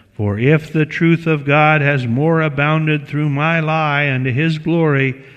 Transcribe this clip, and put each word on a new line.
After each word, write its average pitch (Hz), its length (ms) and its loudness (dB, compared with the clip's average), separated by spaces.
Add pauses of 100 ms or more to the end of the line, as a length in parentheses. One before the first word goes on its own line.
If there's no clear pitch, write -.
(120)
"For 101 260 -4
if 151 340 0
the 156 140 0
truth 165 400 0
of 151 180 -2
God 151 360 4
has 139 260 0
more 151 340 0
abounded 151 680 0
through 151 200 -2
my 151 300 0
lie 151 500 0
unto 131 220 -2
his 156 280 0
glory, 143 580 0 (200)